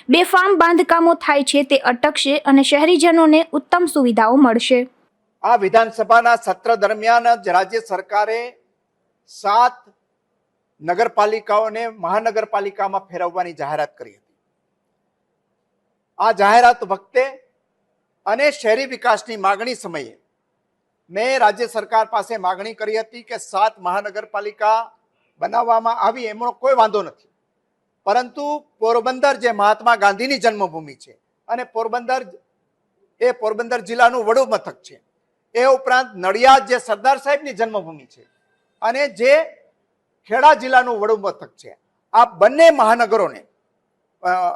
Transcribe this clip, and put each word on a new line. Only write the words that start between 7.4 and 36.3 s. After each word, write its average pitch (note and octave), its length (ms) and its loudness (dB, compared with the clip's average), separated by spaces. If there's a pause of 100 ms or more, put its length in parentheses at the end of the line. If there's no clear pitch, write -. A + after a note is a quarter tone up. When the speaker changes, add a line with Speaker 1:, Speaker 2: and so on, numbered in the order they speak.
Speaker 2:
રાજ્ય F#3+ 300 -2
સરકારે G#3+ 800 -6 (680)
સાત A#3 460 0 (1080)
નગરપાલિકાઓને G#3+ 1080 -2
મહાનગરપાલિકામાં G3+ 1120 -6
ફેરવવાની F3 520 -8
જાહેરાત D3+ 440 -8
કરી A#2 140 -20
હતી. - 260 -20 (1800)
આ A3 140 0
જાહેરાત A#3 520 4
વખતે G3 400 -4 (1000)
અને A#3 240 -2
શહેરી A#3 360 -2
વિકાસની A#3 500 -4
માગણી G3+ 380 -4
સમયે D3+ 440 -12 (920)
મેં A#3+ 280 -2
રાજ્ય G#3+ 280 2
સરકાર A3 380 -2
પાસે A3 320 -6
માગણી F#3+ 380 -6
કરી G#3+ 240 -6
હતી A3+ 240 -10
કે - 160 -12
સાત G#3 420 -4
મહાનગરપાલિકા G#3 1120 -4 (460)
બનાવવામાં A3+ 600 0
આવી, A#3 260 -2
એમનો A3+ 280 -6
કોઈ C4 220 -2
વાંધો A3 280 2
નથી, - 260 -18 (760)
પરંતુ C#4+ 600 -4 (140)
પોરબંદર B3 580 0
જે A#3 160 -2
મહાત્મા A3 440 0
ગાંધીની G#3 420 0
જન્મભૂમિ F3 560 -4
છે - 240 -20 (300)
અને A#3 160 -6
પોરબંદર A#3 580 -6 (1000)
એ A#3+ 100 2
પોરબંદર A#3 500 -6
જિલ્લાનું A#3 440 0
વડું A3+ 240 2
મથક G#3 340 -6
છે, - 200 -20 (520)
એ A#3+ 100 0
ઉપરાંત C4 500 2
નડિયાદ A3 520 4